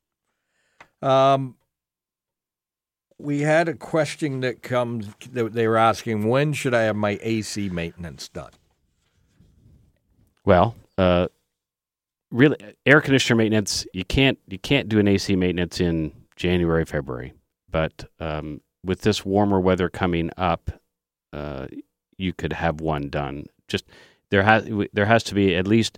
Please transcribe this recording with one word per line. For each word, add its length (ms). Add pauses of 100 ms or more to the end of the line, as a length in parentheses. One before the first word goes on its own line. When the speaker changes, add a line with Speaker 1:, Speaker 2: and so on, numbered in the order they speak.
(1000)
Speaker 1:
that. 60
Um, 480 (1600)
we 240
had 260
a 60
question 680
that 200
comes, 460 (240)
that 220
they 140
were 100
asking, 500
"When 260
should 200
I 100
have 120
my 260
A 200
C 280
maintenance 600
done?" 220 (1900)
Speaker 2:
Well, 300 (220)
uh, 300 (1040)
really, 260 (280)
air 160
conditioner 360
maintenance, 560
you 100
can't, 340 (100)
you 120
can't 300
do 100
an 80
A 100
C 180
maintenance 440
in 320 (240)
January, 500
February. 480 (380)
But, 340 (140)
um, 420 (220)
with 180
this 240
warmer 340
weather 300
coming 480
up, 340 (600)
uh, 340 (500)
you 160
could 200
have 280
one 280
done. 360 (220)
Just 180 (460)
there 120
has, 220
w-, 280
there 140
has 160
to 120
be 200
at 120
least, 300